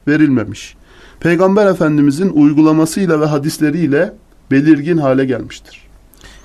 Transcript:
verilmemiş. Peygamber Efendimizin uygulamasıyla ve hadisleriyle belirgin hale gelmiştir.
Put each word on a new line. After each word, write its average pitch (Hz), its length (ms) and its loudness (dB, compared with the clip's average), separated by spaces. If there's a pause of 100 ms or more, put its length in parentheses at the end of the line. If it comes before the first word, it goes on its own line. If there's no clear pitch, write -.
verilmemiş. 135 680 -2 (440)
Peygamber 190 480 2
Efendimizin 156 600 0
uygulamasıyla 156 920 2
ve 151 40 0
hadisleriyle 151 880 -2 (380)
belirgin 147 460 2
hale 135 280 0
gelmiştir. - 560 -10 (640)